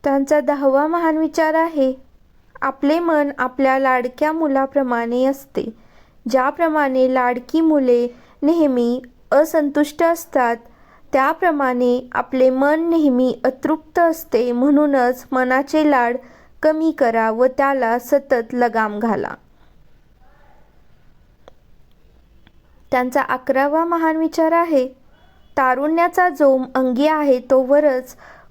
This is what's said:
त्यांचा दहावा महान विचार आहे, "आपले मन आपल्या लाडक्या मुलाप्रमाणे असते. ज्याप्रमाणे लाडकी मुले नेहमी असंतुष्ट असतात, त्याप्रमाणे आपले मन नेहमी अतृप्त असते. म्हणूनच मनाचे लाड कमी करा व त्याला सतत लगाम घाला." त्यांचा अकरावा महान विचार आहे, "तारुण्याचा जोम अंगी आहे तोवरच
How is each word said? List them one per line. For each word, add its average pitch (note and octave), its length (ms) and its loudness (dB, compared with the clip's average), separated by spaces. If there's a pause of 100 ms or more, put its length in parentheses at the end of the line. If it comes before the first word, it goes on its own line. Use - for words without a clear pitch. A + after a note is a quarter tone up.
त्यांचा C#4 360 0
दहावा C#4 480 0
महान D#4+ 300 0
विचार D#4 360 0
आहे, D#4+ 400 0 (680)
"आपले D4+ 380 0
मन D4+ 380 0
आपल्या C4 420 0
लाडक्या C4 520 -2
मुलाप्रमाणे C4+ 960 -2
असते. - 380 -6 (680)
ज्याप्रमाणे C4+ 840 0
लाडकी B3 480 -2
मुले B3+ 460 2 (360)
नेहमी C4 580 0 (300)
असंतुष्ट D4 720 0
असतात, C#4+ 520 -2 (580)
त्याप्रमाणे C4+ 1000 0
आपले C4 380 0
मन D4 400 0
नेहमी C4 540 0
अतृप्त C#4+ 560 -4
असते. D#4+ 520 0
म्हणूनच C4+ 800 0
मनाचे C#4 600 0
लाड A#3+ 260 0 (460)
कमी D#4 280 0
करा A3+ 400 0
व A#3 140 0
त्याला C4 540 0
सतत B3+ 540 -2
लगाम A3+ 460 -2
घाला." G#3 340 -4 (3500)
त्यांचा B3+ 300 -2
अकरावा C#4 640 -2
महान E4 320 -2
विचार D#4+ 340 0
आहे, E4 360 0 (720)
"तारुण्याचा D#4+ 720 0
जोम C4+ 360 2 (100)
अंगी C4 320 0
आहे D4 320 2
तोवरच C4 760 0 (360)